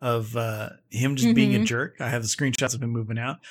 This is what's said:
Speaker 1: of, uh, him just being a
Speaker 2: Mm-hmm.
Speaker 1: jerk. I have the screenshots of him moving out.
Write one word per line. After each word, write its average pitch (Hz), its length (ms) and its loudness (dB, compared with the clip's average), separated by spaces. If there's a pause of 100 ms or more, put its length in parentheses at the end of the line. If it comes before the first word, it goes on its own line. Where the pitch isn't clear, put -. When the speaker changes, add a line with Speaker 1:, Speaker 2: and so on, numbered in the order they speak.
Speaker 1:
of, 117 360 -2
uh, 110 340 -4 (200)
him 131 240 0
just 123 220 4
being 104 180 6
a - 40 4
Speaker 2:
Mm-hmm. - 80 2
Speaker 1:
jerk. 123 340 -4
I 120 80 -4
have 123 140 -2
the 110 60 -4
screenshots 131 460 -2
of 123 80 -6
him 117 80 -2
moving 113 280 -4
out. 131 180 -6 (140)